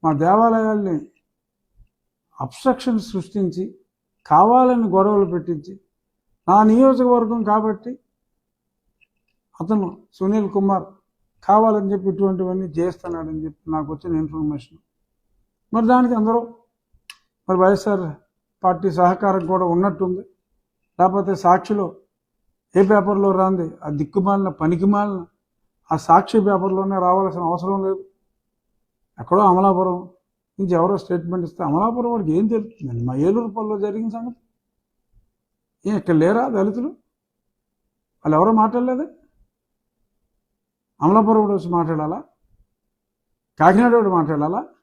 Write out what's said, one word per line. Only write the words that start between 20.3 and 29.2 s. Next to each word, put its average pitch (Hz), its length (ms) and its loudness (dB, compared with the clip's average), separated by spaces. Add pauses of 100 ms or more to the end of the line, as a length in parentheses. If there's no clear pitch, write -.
లేకపోతే 185 360 2
సాక్షిలో 185 600 0 (800)
ఏ 185 60 6
పేపర్లో 196 500 2
రాంది, 185 520 -2
ఆ 151 60 -8
దిక్కుమాలిన, 190 600 -2
పనికిమాలిన 185 760 -2 (680)
ఆ 160 60 -2
సాక్షి 196 420 2
పేపర్లోనే 190 560 -2
రావాల్సిన 180 460 0
అవసరం 180 420 -4
లేదు. 190 220 -6 (1120)
ఎక్కడో 175 220 0